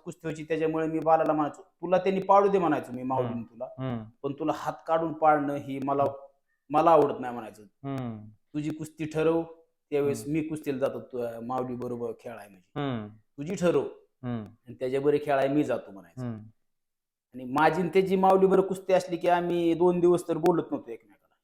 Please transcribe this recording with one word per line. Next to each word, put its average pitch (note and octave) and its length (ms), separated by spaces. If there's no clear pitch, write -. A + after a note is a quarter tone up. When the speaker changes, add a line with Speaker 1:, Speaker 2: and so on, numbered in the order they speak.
Speaker 1:
कुस्ती E3 220
व्हायची, D3+ 160
त्याच्यामुळे D#3+ 440
मी D#3+ 120
बालाला D#3+ 340
म्हणायचो, D3+ 280
"तुला F3 360
त्यांनी F#3+ 240
पाडू G3+ 260
दे," F#3+ 120
म्हणायचो D3 320
मी B2+ 120
माऊलीने B2+ 300
Speaker 2:
हम्म. A#2 100
Speaker 1:
तुला, A#2 220
Speaker 2:
हम्म. B2 240
Speaker 1:
"पण C#3 100
तुला D3+ 220
हात D3+ 180
काढून E3 260
पाडणं D3+ 420
ही C3+ 280
मला, C#3 200
Speaker 2:
हम्म. - 120
Speaker 1:
मला D#3+ 220
आवडत D3 280
नाही," B2 140
म्हणायचो. G#2+ 280
Speaker 2:
हम्म. B2 580
Speaker 1:
"तुझी D3+ 160
कुस्ती D#3 360
ठरव, D#3+ 380
त्यावेळेस C#3+ 320
Speaker 2:
हम्म. C#3+ 120
Speaker 1:
मी D#3+ 80
कुस्तीला D3+ 360
जातो, A#2+ 220
तु-, A#2 440
माऊली B2+ 320
बरोबर A#2+ 440
खेळाय A2 300
म्हणजे. F#2+ 300
Speaker 2:
हम्म. A#2+ 280
Speaker 1:
तुझी D3 180
ठरव E3 260
Speaker 2:
हम्म. A#2+ 200
Speaker 1:
आणि A#2 80
त्याच्याबरोबर C#3 500
खेळाय C#3 220
मी D3 160
जातो," A#2+ 280
म्हणायचो. G2 340
Speaker 2:
हम्म. A2+ 140
Speaker 1:
आणि B2+ 80
माझी D#3 380
आणि E3+ 80
त्याची F#3+ 260
माऊली F#3+ 300
बरोबर F#3 220
कुस्ती F#3 260
असली F3 240
की E3+ 100
आम्ही F3 460
दोन F3 260
दिवस F3 280
तर D#3+ 100
बोलत D#3+ 340
नव्हतो A#2 200
एकमेकाला. - 520